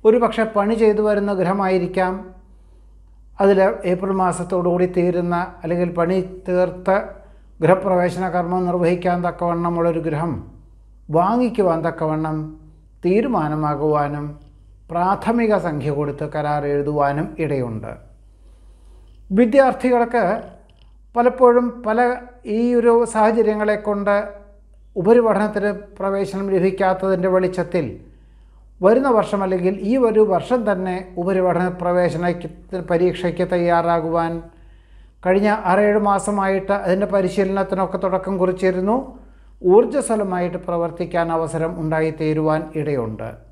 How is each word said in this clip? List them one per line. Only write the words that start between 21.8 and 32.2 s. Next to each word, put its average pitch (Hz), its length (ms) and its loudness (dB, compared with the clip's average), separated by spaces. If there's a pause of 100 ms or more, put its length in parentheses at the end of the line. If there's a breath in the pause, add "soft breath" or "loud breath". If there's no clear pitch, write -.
പല 220 120 0 (600)
ഈ - 20 0 (180)
ഒരു 233 140 4 (220)
സാഹചര്യങ്ങളെ 214 720 2
കൊണ്ട് 202 300 0 (800)
ഉപരിപഠനത്തിന് 208 760 2 (280)
പ്രവേശനം 196 560 -4
ലഭിക്കാത്തതിൻ്റെ 185 800 0
വെളിച്ചത്തിൽ 180 500 0 (1000 soft breath)
വരുന്ന 254 320 4
വർഷം 202 280 0
അല്ലെങ്കിൽ 185 300 0 (160)
ഈ - 20 2 (160)
ഒരു 214 140 4 (100)
വർഷം 240 360 0
തന്നെ 185 280 -2 (240)
ഉപരിപഠന 180 460 0 (160)
പ്രവേശന 175 500 0 (580)